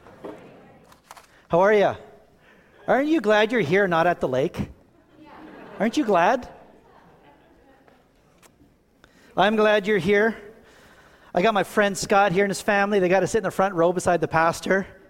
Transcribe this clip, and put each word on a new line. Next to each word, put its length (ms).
How 140
are 120
ya? 220
Aren't 220
you 100
glad 320
you're 100
here, 260
not 180
at 160
the 60
lake? 420
Aren't 180
you 80
glad? 420
I'm 200
glad 320
you're 100
here. 400
I 80
got 140
my 80
friend 340
Scott 360
here 100
and 80
his 100
family. 380
They 100
got 120
to 60
sit 120
in 60
the 40
front 240
row 180
beside 300
the 60
pastor 580